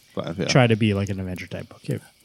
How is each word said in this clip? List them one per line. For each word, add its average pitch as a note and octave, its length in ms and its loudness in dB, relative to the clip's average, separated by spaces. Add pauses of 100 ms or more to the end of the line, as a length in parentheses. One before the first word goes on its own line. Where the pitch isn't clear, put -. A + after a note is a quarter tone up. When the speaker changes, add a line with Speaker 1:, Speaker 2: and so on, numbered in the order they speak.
(140)
Speaker 1:
Five, E2+ 240 -6
yeah. F2 80 -2
Speaker 2:
try B2+ 200 6
to A2+ 100 4
be, G#2+ 180 2
like, G2 160 -2
an F#2+ 100 -6
adventure F#2 280 -8
type F#2+ 200 -12
book. - 140 -20
Yeah. A#2+ 160 -6 (260)